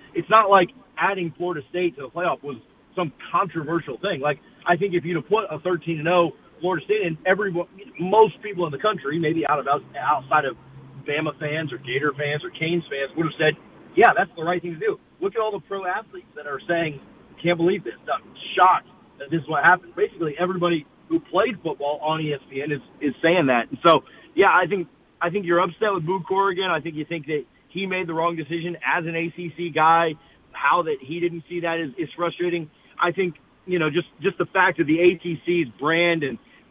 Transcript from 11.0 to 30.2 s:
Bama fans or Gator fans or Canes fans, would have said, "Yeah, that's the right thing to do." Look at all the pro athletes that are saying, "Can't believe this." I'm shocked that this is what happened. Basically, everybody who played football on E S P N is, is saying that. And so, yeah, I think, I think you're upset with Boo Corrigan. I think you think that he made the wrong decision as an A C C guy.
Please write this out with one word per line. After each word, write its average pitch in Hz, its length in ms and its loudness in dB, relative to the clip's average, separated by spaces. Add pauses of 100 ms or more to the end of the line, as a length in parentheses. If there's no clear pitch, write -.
Bama 151 340 -4
fans 151 340 -6
or 117 40 -8
Gator 135 400 -2
fans 147 280 -4
or 359 60 -12
Canes 165 380 -2
fans, 139 280 -6
would 165 80 0
have - 120 -6
said, 156 160 4 (420)
"Yeah, 208 200 8
that's 185 220 0
the 160 60 -6
right 175 180 -2
thing 175 140 -8
to 151 40 -12
do." 208 200 -4 (200)
Look 196 160 -4
at 226 60 -2
all 214 100 -2
the 196 80 -6
pro 196 260 -8
athletes 190 500 -8
that 147 120 -14
are - 200 -8
saying, 160 340 -2 (400)
"Can't 170 160 2
believe 175 260 2
this." - 120 -10 (120)
I'm 139 160 -4 (320)
shocked 175 320 4 (320)
that 135 100 -14
this 156 120 -2
is 139 80 -10
what 147 140 -2
happened. 180 320 2
Basically, 165 440 -4
everybody 175 460 -2 (220)
who 160 120 0
played 190 420 -2
football 147 400 -4
on 160 200 -2
E 151 120 -2
S 135 60 -8 (100)
P 135 120 -6
N 151 100 -4
is, 139 100 -4 (200)
is 143 200 -2
saying 165 260 4
that. 120 220 2
And - 160 -10
so, 160 180 6 (320)
yeah, 196 160 6
I 175 160 4
think, 175 200 -4 (340)
I 170 80 0
think 190 160 -4
you're 170 140 2
upset 190 340 0
with 170 120 -2
Boo 180 220 -2
Corrigan. 190 440 0
I 160 80 0
think 156 160 -8
you 151 100 -6
think 160 220 -8
that 151 180 -4 (240)
he 196 160 -6
made 185 220 -4
the 165 60 -6
wrong 165 220 0
decision 160 500 -6
as 160 200 0
an 165 100 -6
A 170 200 -4
C 175 220 -10
C 175 120 -6
guy. 165 460 4 (360)